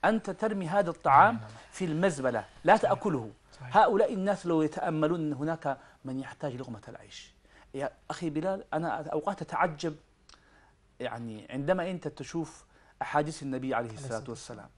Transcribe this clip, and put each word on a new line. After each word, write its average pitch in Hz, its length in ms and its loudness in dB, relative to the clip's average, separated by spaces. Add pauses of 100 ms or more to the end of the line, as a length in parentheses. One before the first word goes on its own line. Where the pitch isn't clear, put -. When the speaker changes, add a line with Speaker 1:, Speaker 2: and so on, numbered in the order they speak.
Speaker 1:
أنت 214 260 2
ترمي 196 380 -2
هذا 180 220 2
الطعام 165 440 8
Speaker 2:
نعم، 214 80 -6
نعم. - 80 -14 (200)
Speaker 1:
في - 140 -4
المزبلة، 147 600 0 (200)
لا 185 120 8
Speaker 2:
صحيح. - 160 2
Speaker 1:
تأكله. 135 380 -2 (220)
Speaker 2:
صحيح. 127 240 -2
Speaker 1:
هؤلاء 214 380 6
الناس 190 320 -2
لو 165 160 4
يتأملون 156 580 0
أن 151 120 -2
هناك 143 460 -4 (260)
من 131 160 -6
يحتاج 131 360 -10
لقمة 120 320 -12
العيش. - 460 -20 (400)
يا 139 160 -4 (200)
أخي 160 200 -4
بلال، 185 340 -2 (100)
أنا 156 340 -2
أوقات 190 340 -2
أتعجب، 165 540 -2 (1040)
يعني 113 500 -8
عندما 170 400 -2
أنت 165 180 -6
تشوف 147 560 -10 (380)
أحاديث 151 400 -2
النبي 131 320 -4
عليه 117 140 -2
Speaker 2:
عليه 107 100 -12
Speaker 1:
الصلاة 123 200 -6
Speaker 2:
الصلاة 120 120 -10
Speaker 1:
والسلام 110 480 -14